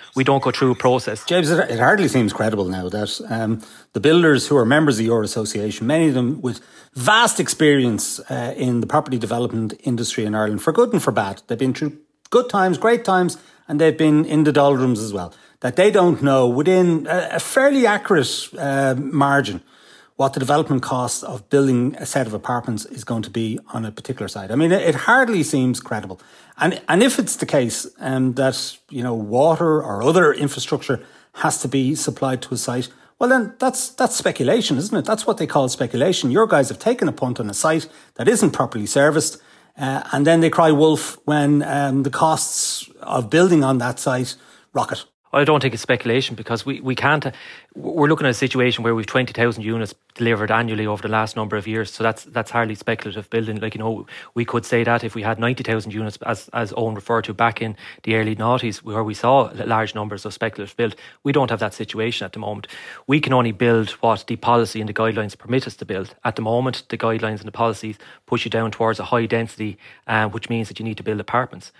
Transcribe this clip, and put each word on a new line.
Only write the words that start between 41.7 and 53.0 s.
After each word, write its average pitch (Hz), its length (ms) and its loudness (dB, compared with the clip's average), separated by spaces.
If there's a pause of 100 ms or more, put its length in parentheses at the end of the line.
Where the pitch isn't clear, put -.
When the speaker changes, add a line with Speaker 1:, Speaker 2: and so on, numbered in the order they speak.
Speaker 2:
the 135 80 -2
costs - 800 -2 (100)
of 117 300 -4
building 170 320 6
on 131 160 2
that 120 220 -4
site 127 340 -2 (380)
rocket. - 320 -4 (300)
Speaker 1:
I 143 100 4
don't 147 180 4
think 127 100 0
it's 117 100 -8
speculation 123 520 0
because 113 320 -6
we, 139 160 -6
we 131 120 -4
can't, 143 300 0
uh, 127 80 -4 (420)
we're - 340 0
looking 151 180 2
at 127 60 4
a - 20 -6
situation 123 500 0
where 117 100 0
we've 110 120 -4
twenty 127 260 -2
thousand 117 300 -2
units 110 320 -4 (200)
delivered 107 360 0
annually 110 360 0
over 104 140 -2
the 110 80 -6
last 110 280 -2
number 107 200 -4
of 104 100 -6
years. 110 240 -4
So - 120 -8
that's, 110 220 -2
that's 117 260 -6
hardly 113 240 -2
speculative - 560 -8